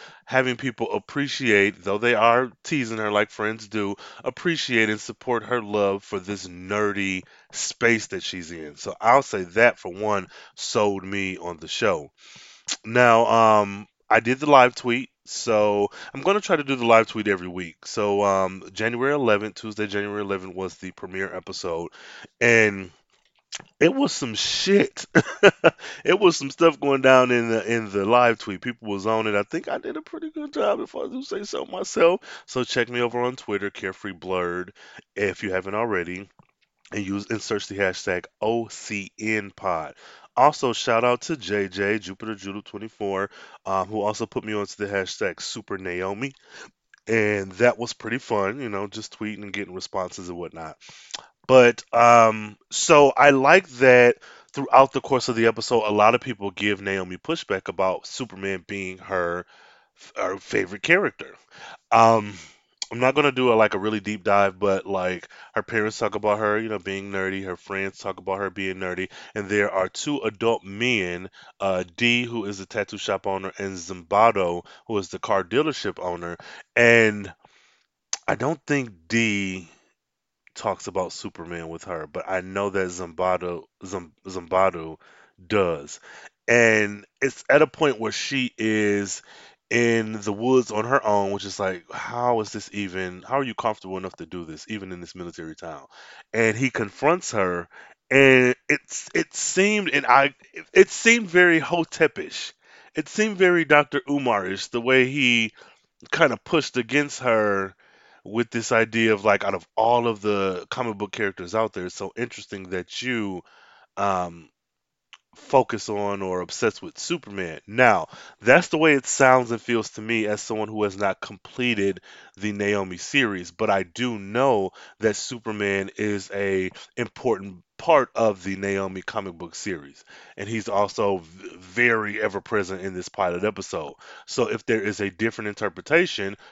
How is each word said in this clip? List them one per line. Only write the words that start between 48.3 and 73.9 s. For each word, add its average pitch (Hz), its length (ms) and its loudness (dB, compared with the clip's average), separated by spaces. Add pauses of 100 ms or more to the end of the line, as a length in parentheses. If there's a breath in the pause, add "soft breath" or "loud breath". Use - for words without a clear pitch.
you 123 80 -8
know, 101 200 -6
just 107 300 -14
tweeting 107 240 -8
and 98 100 -14
getting 92 220 -8
responses 92 540 -8
and 87 100 -10
whatnot. 80 380 -12 (720 loud breath)
But, 123 460 8
um, 113 640 6 (140)
so 147 440 6
I 143 160 8
like 147 420 6
that 123 440 8 (380 loud breath)
throughout 135 380 6
the 131 100 -2
course 131 260 0
of 117 80 -2
the 113 100 4
episode, 113 380 0
a 107 80 -2
lot 104 220 6
of 120 80 0
people 101 280 -8
give 101 300 -2
Naomi 95 380 -6
pushback 104 500 -6
about 95 380 -2
Superman 95 600 -8
being 95 300 -8
her, 90 480 -4 (720 soft breath)
her 95 220 -4
favorite 98 440 -4
character. 175 520 0 (580 loud breath)
Um, 113 400 6 (580 loud breath)
I'm 117 100 -8
not 131 140 2
gonna 147 180 4
do 127 200 2
a, 110 40 4
like, 107 180 6
a 101 40 -2
really 107 220 -2
deep 98 240 -8
dive, 101 340 2
but, 95 280 0
like, 92 420 -4 (260 loud breath)
her 107 80 -2
parents 110 360 -4
talk 104 160 -2
about 104 240 0
her, 107 200 0
you 113 120 -6
know, 104 80 -6
being 98 340 -10
nerdy. 95 320 -4
Her 90 120 -8
friends 98 420 -8
talk 95 200 -10
about 95 200 -6
her 98 100 -4
being 95 280 -8
nerdy. 92 340 -8 (240 loud breath)
And 101 120 -6
there 101 240 0
are 92 180 0
two - 320 -6
adult 110 440 -2
men, 98 640 -4 (320 loud breath)
uh, 95 240 -2 (120)
D, 120 280 2
who 117 220 -6
is 101 100 -8
the 95 100 -14
tattoo 104 300 -6
shop 98 300 -4
owner, 95 320 -4
and 98 180 -8
Zimbardo, 90 880 0 (220 loud breath)